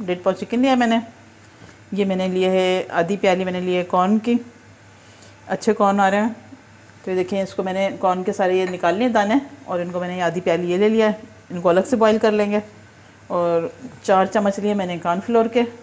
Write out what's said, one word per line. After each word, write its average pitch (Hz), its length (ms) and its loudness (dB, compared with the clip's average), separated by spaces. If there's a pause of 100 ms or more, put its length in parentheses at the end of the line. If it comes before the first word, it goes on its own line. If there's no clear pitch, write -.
डेढ़ 180 180 -4
पाव 190 140 0
चिकन 214 240 -6
लिया 262 140 2
है 254 60 2
मैंने। 226 240 2 (920)
ये 196 120 0
मैंने 185 240 -2
लिए 185 200 0
है 185 440 0
आधी 170 240 0
प्याली 185 260 0
मैंने 180 180 -4
लिए 180 240 -2
corn 190 340 2
की, 240 200 0 (1080)
अच्छे 202 240 -2
corn 202 280 2
आ 196 80 4
रहे 202 120 2
हैं। 226 140 -2 (680)
तो 185 60 -6
ये 185 60 -2
देखिए 185 260 -2
इसको 190 200 -6
मैंने 190 360 -2
corn 185 240 0
के 202 100 -2
सारे 185 260 2
ये 190 100 2
निकाल 180 260 0
लिए 240 160 0
दाने 220 300 2 (280)
और 175 120 -4
इनको 175 200 -6
मैंने 180 140 -6
ये 185 80 -4
आधी 170 180 -2
प्याली 175 300 0
ये 180 80 0
ले 214 100 4
लिया 220 200 4
है। 214 120 -2 (320)
इनको 180 160 0
अलग 180 160 4
से 254 120 -2
boil 214 220 4
कर 220 140 2
लेंगे। 208 300 0 (680)
और 170 400 0 (340)
चार 190 220 4
चम्मच 202 340 0
लिए 208 140 0
मैंने 180 240 -4
cornflour 202 500 0
के 240 160 0 (180)